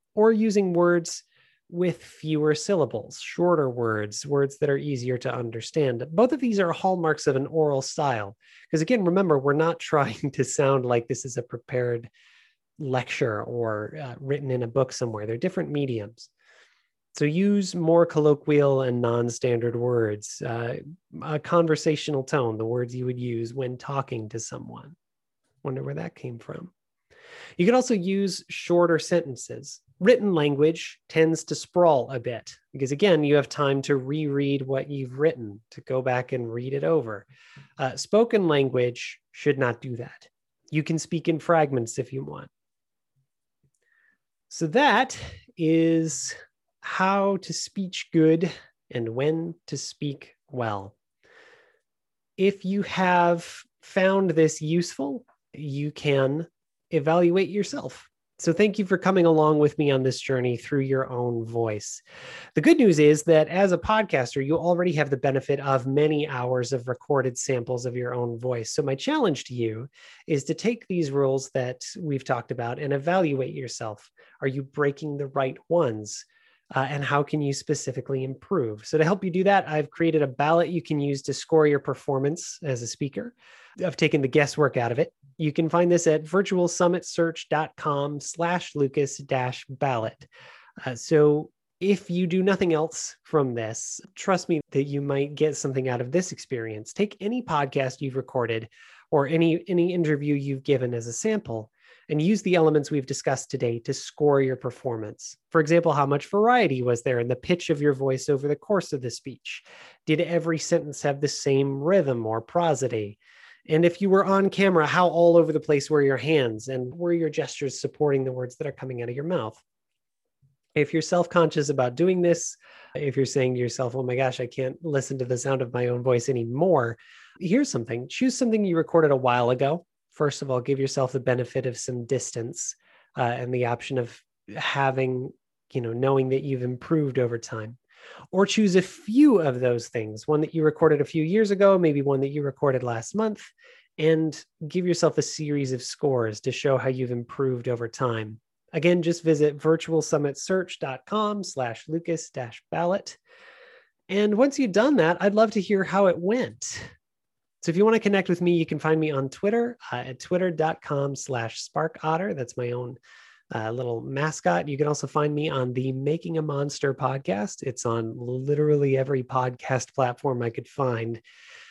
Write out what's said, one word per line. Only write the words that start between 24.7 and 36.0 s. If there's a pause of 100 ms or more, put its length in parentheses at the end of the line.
Wonder
where
that
came
from. (840)
You
could
also
use
shorter
sentences. (180)
Written
language
tends
to
sprawl
a
bit (200)
because,
again,
you
have
time
to
reread
what
you've
written,
to
go